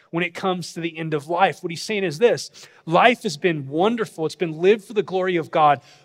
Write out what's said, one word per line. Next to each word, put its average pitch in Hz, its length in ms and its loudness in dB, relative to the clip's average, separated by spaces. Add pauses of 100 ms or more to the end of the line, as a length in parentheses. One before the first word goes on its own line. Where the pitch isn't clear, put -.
(100)
when 170 140 -2
it 170 100 -8
comes 180 380 -4
to 170 80 -10
the 165 160 -6
end 160 180 -4
of 147 140 -6
life. 180 340 2
What 175 80 -8
he's 165 120 -8
saying 208 200 -4
is 156 160 -4
this, 196 320 2 (360)
life 196 360 4
has 170 140 -6
been 151 320 -2
wonderful. 175 580 -2
It's 151 80 -6
been 160 240 -6
lived 196 240 4
for - 120 -18
the 202 100 0
glory 185 320 -2
of 156 160 -4
God, 151 300 4 (220)